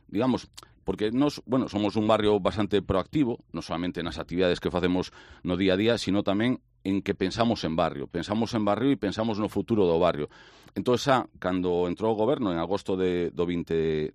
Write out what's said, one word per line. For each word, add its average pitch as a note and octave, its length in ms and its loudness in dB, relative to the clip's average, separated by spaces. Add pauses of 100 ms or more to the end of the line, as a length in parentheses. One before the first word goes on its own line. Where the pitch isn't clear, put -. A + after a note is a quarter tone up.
digamos, A#2 400 -2 (400)
porque G#2+ 240 -2
nos, C#3 400 0
bueno, A#2+ 160 0
somos G2+ 320 -2
un G#2+ 80 2
barrio G#2+ 320 4
bastante G2 400 0
proactivo, A2+ 720 0
non - 160 -8
solamente E2+ 400 -4
nas E2+ 160 -8
actividades F2 400 0
que F2 80 -2
facemos F2+ 400 2 (320)
no F2 160 -2
día F#2 160 4
a F#2+ 60 2
día, A2 180 2
sino G2 240 0
tamén A2 400 0 (240)
en G2 160 0
que F#2+ 160 -4
pensamos G2+ 480 0
en D#2+ 80 -4
barrio. D2 320 -2
Pensamos G#2 480 -4
en A2 80 -2
barrio G#2+ 320 2
e - 20 0
pensamos G#2+ 460 -2
no G2+ 80 -2
futuro G2+ 400 2
do E2 80 4
barrio. D#2+ 320 2 (480)
Entón, B2 240 2
xa, C3 240 2 (160)
cando F2+ 480 0
entrou A2 240 -2
o G#2 60 -2
goberno A2 340 0
en E2 80 -2
agosto F#2+ 320 -2
de, F2+ 400 0
do E2+ 80 -2
vinte E2+ 320 -2
e D#2+ 400 0